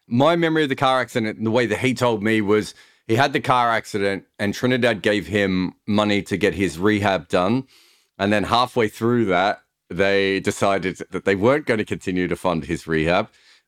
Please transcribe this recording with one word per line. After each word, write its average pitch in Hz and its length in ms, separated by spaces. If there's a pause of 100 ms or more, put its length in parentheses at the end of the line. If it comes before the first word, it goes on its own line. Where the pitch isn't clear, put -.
My 139 260
memory 160 300
of 139 40
the 131 60
car 131 260
accident 113 380
and 110 80
the 113 40
way 120 160
that 98 120
he 123 160
told 110 300
me 110 160
was 104 340 (320)
he 113 80
had 135 180
the 151 80
car 123 300
accident 98 540 (120)
and 101 160
Trinidad 120 480
gave 104 280
him 92 460 (120)
money 104 360
to 101 140
get 87 180
his 87 220
rehab 98 520
done. 101 400 (500)
And 101 140
then 101 120
halfway 117 440
through 117 380
that, 92 360 (280)
they 98 500
decided 98 640 (100)
that 90 120
they 98 120
weren't 131 300
gonna 110 180
continue 90 420
to 85 80
fund 82 300
his 80 240
rehab. 82 400 (400)